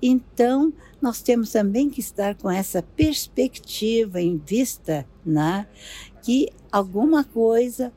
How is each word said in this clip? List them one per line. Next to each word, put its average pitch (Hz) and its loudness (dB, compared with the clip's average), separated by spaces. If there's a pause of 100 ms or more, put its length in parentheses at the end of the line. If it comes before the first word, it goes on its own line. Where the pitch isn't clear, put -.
Então, 254 2 (280)
nós 240 -2
temos 233 0
também 220 0
que - -12
estar 202 -4
com - -8
essa 185 -2
perspectiva 226 -2
em 175 0
vista, 160 -4 (220)
né? 160 0 (560)
Que 262 0 (220)
alguma 208 2
coisa 233 0